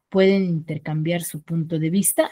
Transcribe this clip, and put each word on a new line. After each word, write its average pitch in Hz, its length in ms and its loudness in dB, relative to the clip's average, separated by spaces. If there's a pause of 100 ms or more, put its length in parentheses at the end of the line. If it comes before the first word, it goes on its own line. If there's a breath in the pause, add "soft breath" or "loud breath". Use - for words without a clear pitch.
pueden 190 380 4
intercambiar 160 800 -4
su 156 180 -10
punto 165 380 -4
de 160 100 0
vista, 196 420 0